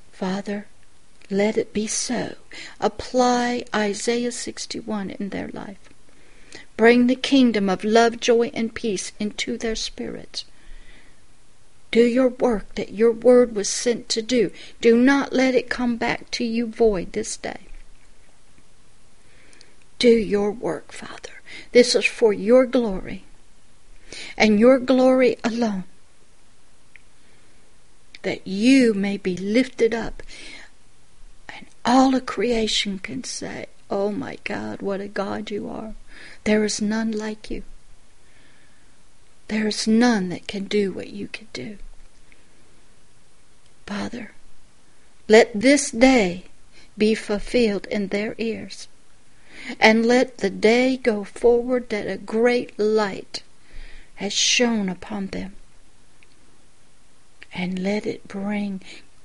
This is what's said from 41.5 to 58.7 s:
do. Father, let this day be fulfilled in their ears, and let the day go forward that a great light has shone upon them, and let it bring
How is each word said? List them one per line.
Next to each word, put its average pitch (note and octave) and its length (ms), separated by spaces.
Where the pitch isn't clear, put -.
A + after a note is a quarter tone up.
do. A3+ 240
Father, G3+ 460
let A3 240
this C4+ 380
day A3+ 540
be G#3+ 180
fulfilled G#3 760
in G3+ 180
their G#3 300
ears, G#3 500
and A3 280
let B3+ 320
the G3+ 100
day A#3 480
go G#3+ 260
forward A#3+ 680
that G#3 180
a G3 80
great A#3 640
light G#3 640
has G3 180
shone A3+ 560
upon G3 380
them, F#3+ 280
and F#3 260
let G3+ 280
it - 200
bring G3+ 540